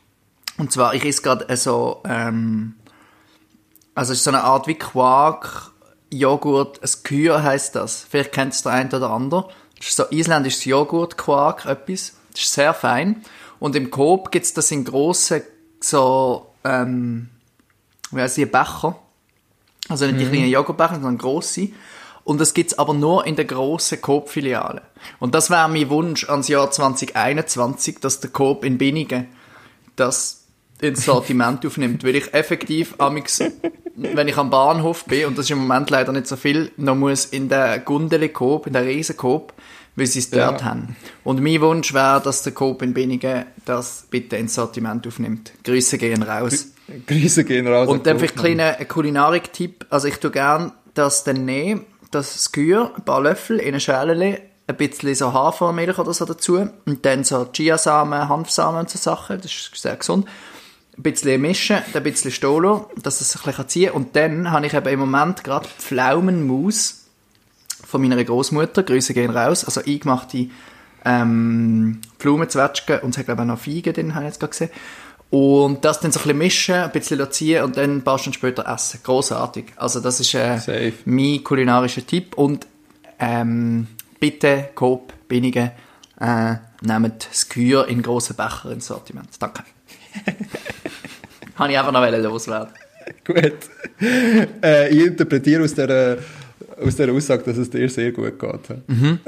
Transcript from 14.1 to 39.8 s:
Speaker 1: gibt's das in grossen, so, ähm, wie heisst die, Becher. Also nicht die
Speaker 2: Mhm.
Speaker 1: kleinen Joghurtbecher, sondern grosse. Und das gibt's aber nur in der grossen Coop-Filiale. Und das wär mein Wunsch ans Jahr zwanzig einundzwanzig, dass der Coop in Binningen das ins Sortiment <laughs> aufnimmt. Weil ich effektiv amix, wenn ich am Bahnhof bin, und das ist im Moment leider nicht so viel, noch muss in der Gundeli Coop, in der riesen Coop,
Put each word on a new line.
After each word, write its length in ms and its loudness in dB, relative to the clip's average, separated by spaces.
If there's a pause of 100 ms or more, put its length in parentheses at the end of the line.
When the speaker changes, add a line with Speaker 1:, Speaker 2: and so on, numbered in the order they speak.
Speaker 1:
gibt's 220 -2
das 180 0
in 140 -2
grossen, 560 0 (420)
so, 640 2 (180)
ähm, 640 -2 (840)
wie 100 -4
heisst 160 -2
die, 80 2
Becher. 540 0 (920)
Also 160 -2
nicht 140 0
die 40 0
Speaker 2:
Mhm. 60 -2
Speaker 1:
kleinen 200 2
Joghurtbecher, 440 0
sondern 240 -4
grosse. 500 -4 (560)
Und 160 0
das 140 2
gibt's 240 0
aber 160 2
nur 320 2
in 100 -2
der 100 0
grossen 540 -2
Coop-Filiale. 840 -2 (360)
Und 160 0
das 160 2
wär 180 6
mein 220 0
Wunsch 380 0
ans 200 -2
Jahr 220 2
zwanzig 460 -2
einundzwanzig, 840 -2
dass 200 -4
der 100 -8
Coop 340 0
in 140 0
Binningen 480 0 (680)
das 480 -2 (360)
ins 240 -2
Sortiment 560 2
<laughs> 60 -4
aufnimmt. 380 -4
Weil 120 2
ich 160 -2
effektiv 680 -2
amix, 440 0 (540)
wenn 320 0
ich 80 -2
am 140 0
Bahnhof 560 2
bin, 200 0
und 120 -2
das 80 -4
ist 40 -2
im 80 0
Moment 320 0
leider 220 2
nicht 140 -4
so 100 -6
viel, 400 0
noch 180 0
muss 320 0
in 220 -6
der 320 2
Gundeli 480 0
Coop, 380 0
in 80 -4
der 100 2
riesen 320 -4
Coop, 360 -2 (440)